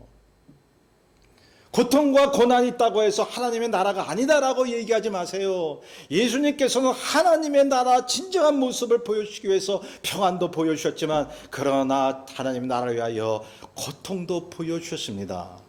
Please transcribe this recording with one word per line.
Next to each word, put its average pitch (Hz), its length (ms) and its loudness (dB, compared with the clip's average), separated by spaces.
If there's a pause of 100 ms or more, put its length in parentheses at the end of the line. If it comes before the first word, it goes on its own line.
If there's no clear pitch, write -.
(1700)
고통과 277 600 4
고난이 247 380 4
있다고 226 340 2
해서 214 200 2
하나님의 233 440 -4
나라가 190 420 0
아니다라고 262 600 2
얘기하지 226 400 -2
마세요. 185 720 -4 (280)
예수님께서는 254 800 2
하나님의 302 760 2
나라 254 400 4
진정한 302 540 2
모습을 240 440 0
보여주시기 208 460 -4
위해서 190 320 0 (220)
평안도 180 480 0
보여주셨지만, 156 760 -2 (220)
그러나 135 720 0 (100)
하나님의 127 360 -4
나라를 123 260 -2
위하여 110 480 -2 (320)
고통도 175 760 -8
보여주셨습니다. 101 1080 -8 (120)